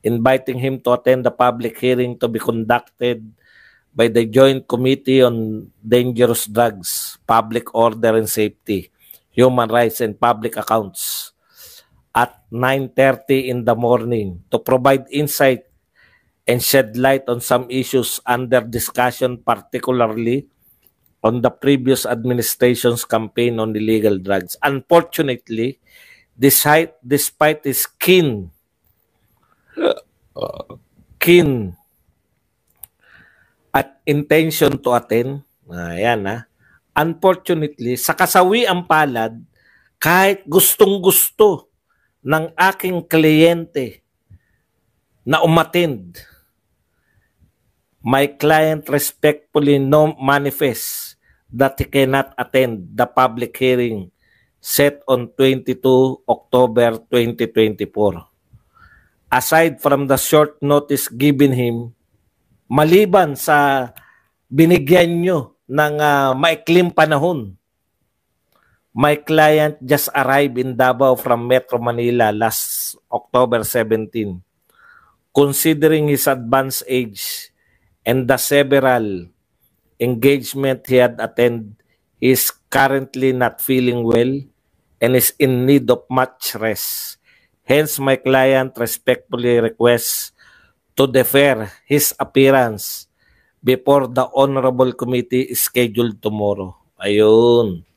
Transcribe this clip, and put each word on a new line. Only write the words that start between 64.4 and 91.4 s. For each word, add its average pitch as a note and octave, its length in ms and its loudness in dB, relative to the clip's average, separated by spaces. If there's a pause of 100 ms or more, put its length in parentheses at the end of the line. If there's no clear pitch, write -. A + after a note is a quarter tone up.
binigyan E3+ 720 2
nyo F3 320 -2 (160)
ng, D3 320 -2
ah, C#3+ 320 2
maikling E3 560 0
panahon, D3+ 640 0 (1400)
my D3 320 2
client D3+ 640 2
just C#3 320 0
arrived C3+ 400 0
in C3 160 -6
Davao B2+ 400 2
from A#2+ 320 -2
Metro B2+ 320 0
Manila A#2+ 560 0
last - 720 -6
October A#2+ 560 -2
seventeen. A2 800 -4 (880)
Considering D3+ 800 2
his C#3 160 0
advanced C3 640 -2
age - 640 -6 (480)
and B2 240 -2
the C3 160 2
several B2+ 880 0 (720)
engagement C3 880 -2
he B2+ 80 4
had A#2 240 2
attended, A#2 560 -2 (400)
he C3 160 2
is - 160 -2 (240)
currently C3+ 560 0
not B2+ 320 -2
feeling B2 400 -2
well A#2+ 400 0 (560)
and B2 160 0
is B2 240 0
in C3 320 0
need C#3 240 4
of A#2+ 160 -2
much B2+ 480 -4
rest. - 640 -8 (480)
Hence, D3 320 0
my C3+ 160 0
client C3 640 2
respectfully A#2+ 800 -2
requests A#2 720 -2 (640)
to C3+ 80 4
defer C3 640 2 (160)